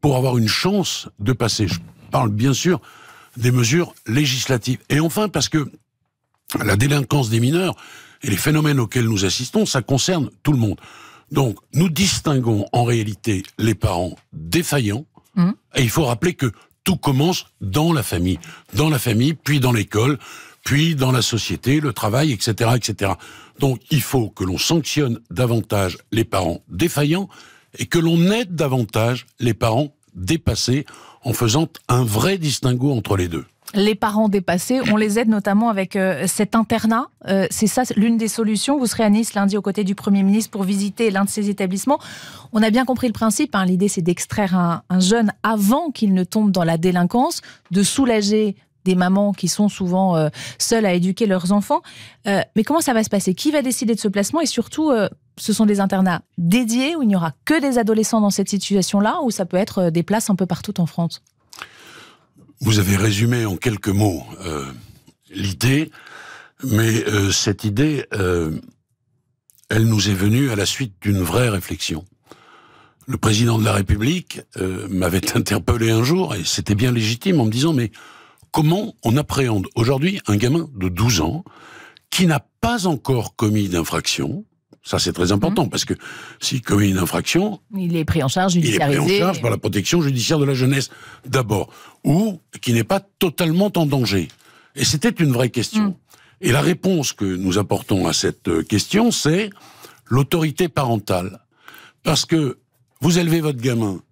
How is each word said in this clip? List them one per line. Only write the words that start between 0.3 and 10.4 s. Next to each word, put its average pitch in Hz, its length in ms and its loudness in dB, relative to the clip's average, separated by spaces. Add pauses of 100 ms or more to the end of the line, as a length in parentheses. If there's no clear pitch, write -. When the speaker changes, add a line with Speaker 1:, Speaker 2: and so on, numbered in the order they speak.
Speaker 1:
une 110 120 2
chance - 600 -2 (120)
de 107 120 0
passer. 110 360 0
Je 85 100 -4 (320)
parle 131 200 0
bien 113 220 2
sûr 170 280 0 (560)
des 120 160 2
mesures 127 420 2 (140)
législatives. 127 800 0
Et 139 100 2
enfin 170 300 0
parce 151 200 -2
que 151 220 -2 (880)
la 98 140 0
délinquance 135 560 2
des 113 80 2
mineurs 156 380 2 (460)
et 120 80 -6
les 98 60 0
phénomènes 151 440 2
auxquels 120 240 0
nous 104 200 0
assistons, 127 400 0
ça - 160 -2
concerne 139 480 0 (140)